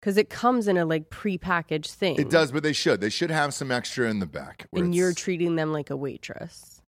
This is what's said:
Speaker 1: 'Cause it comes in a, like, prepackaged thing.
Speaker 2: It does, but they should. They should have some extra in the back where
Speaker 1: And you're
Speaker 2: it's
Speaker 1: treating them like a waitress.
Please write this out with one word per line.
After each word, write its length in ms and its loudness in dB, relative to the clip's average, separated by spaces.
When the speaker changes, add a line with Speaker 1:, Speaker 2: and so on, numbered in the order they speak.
Speaker 1:
'Cause 120 0
it 140 4
comes 400 2
in 80 4
a, 80 4
like, 240 -2
prepackaged 800 -4
thing. 260 0
Speaker 2:
It 120 2
does, 240 6
but 100 -2
they 80 2
should. 300 2
They 80 2
should 220 -2
have 220 0
some 180 -6
extra 380 0
in 100 0
the 80 0
back 420 -12
where 140 -2
Speaker 1:
And 120 2
you're 140 4
Speaker 2:
it's 100 -4
Speaker 1:
treating 380 0
them 160 0
like 160 -4
a 80 -4
waitress. 840 -10